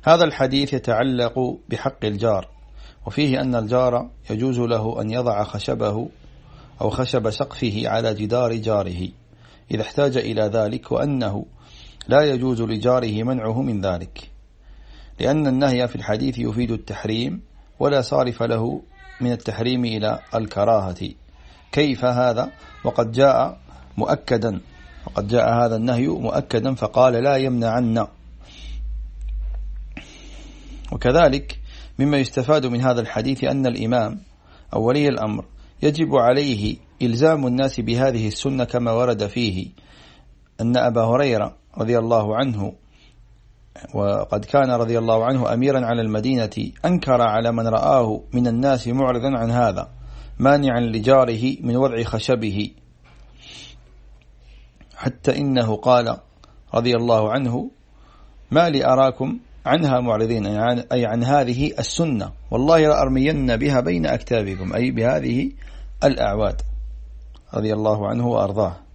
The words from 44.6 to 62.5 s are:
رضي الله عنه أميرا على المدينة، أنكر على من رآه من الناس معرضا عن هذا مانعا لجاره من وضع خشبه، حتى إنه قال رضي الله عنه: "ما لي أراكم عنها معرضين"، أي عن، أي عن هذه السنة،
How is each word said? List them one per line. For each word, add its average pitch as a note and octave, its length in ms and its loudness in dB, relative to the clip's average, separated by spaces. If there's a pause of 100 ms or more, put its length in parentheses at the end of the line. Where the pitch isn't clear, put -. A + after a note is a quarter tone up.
رضي A#2 280 0
الله A2+ 260 2
عنه A#2+ 300 0
أميرا B2+ 320 2
على A#2 160 0
المدينة، A2 480 0 (340)
أنكر C#3+ 380 2
على A2+ 300 2
من A#2 140 0
رآه A2+ 540 2 (120)
من B2 140 2
الناس A#2+ 420 0
معرضا B2+ 500 0
عن A#2 120 -2
هذا A2 380 0 (500)
مانعا C3+ 420 4
لجاره A#2+ 800 4
من A#2+ 160 -2
وضع B2 260 2
خشبه، A2 680 -2 (2250)
حتى - 420 -2
إنه B2 380 0
قال A#2+ 400 4 (580)
رضي A#2+ 220 2
الله A2+ 360 2
عنه: C3 380 -2 (800)
"ما E3+ 180 6
لي C3+ 180 2
أراكم C3 520 2 (280)
عنها C3+ 340 2
معرضين"، A2+ 460 0
أي G#2 120 -2
عن، A#2+ 200 2 (140)
أي A#2+ 140 2
عن A#2 180 0
هذه C3+ 540 0
السنة، A#2 540 -2 (180)